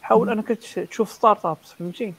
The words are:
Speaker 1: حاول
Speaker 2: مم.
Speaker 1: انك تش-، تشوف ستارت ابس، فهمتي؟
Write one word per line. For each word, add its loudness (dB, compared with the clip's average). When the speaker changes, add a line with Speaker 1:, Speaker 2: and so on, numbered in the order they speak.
Speaker 1:
حاول 4
Speaker 2:
مم. -2
Speaker 1:
انك -4
تش-، -6
تشوف -4
ستارت 2
ابس، -6
فهمتي؟ -8